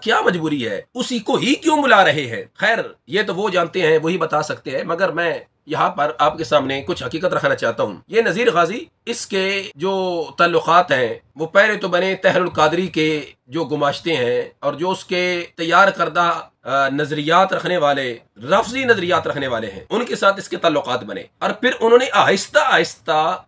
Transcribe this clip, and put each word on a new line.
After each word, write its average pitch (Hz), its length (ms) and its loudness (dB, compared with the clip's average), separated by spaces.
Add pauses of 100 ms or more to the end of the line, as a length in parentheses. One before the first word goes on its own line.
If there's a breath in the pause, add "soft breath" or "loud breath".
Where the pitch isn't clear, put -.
क्या 214 180 2
मजबूरी 156 400 0
है? 101 220 -6 (120)
उसी 247 260 -4
को 262 160 0
ही 208 180 0
क्यों 311 260 0
बुला 240 220 6
रहे 147 220 0
हैं? 110 180 -8 (160)
खैर, 214 240 0 (260)
ये 190 140 0
तो 202 100 -4
वो 202 160 -2
जानते 175 320 -2
हैं, 160 180 6
वही 165 180 -2
बता 156 260 0
सकते - 280 -8
हैं, 135 140 -4
मगर 170 280 -2
मैं 156 280 -2 (260)
यहाँ 147 220 0
पर 147 320 -2
आपके 151 220 0
सामने 139 380 0
कुछ 170 220 -6
हकीकत 160 300 -4
रखना 143 220 0
चाहता 120 280 -2
हूँ। 104 260 -6
ये 220 120 2
नज़ीर 208 300 0
गाजी, 175 360 0 (200)
इसके 196 380 -2 (320)
जो 185 160 -2 (460)
ताल्लुकात 175 520 2
हैं, 123 280 0 (180)
वो 156 100 -4
पहले 208 280 4
तो 190 140 -4
बने 180 240 0 (100)
तहरुल 180 320 2
कादरी 160 340 2
के 156 180 0 (420)
जो 151 160 -4
गुमाश्ते 143 480 -2
हैं 123 380 -2 (120)
और 139 120 -2
जो 165 140 -4
उसके 185 340 -4 (340)
तैयार 175 340 4
करदा, 170 360 0 (380)
अ, 135 260 0
नज़रियात 151 640 2
रखने 175 240 -2
वाले, 139 320 0 (340)
रफजी 220 420 0
नज़रियात 175 420 2
रखने 139 200 -4
वाले 113 200 -4
हैं, 95 240 -14
उनके 233 240 -2
साथ 196 240 2
इसके - 180 -8
ताल्लुकात 135 460 0
बने 101 220 -10 (180)
और 190 180 -2
फिर 254 200 0
उन्होंने 240 260 6 (100)
आहिस्ता 190 500 2
आहिस्ता 165 800 0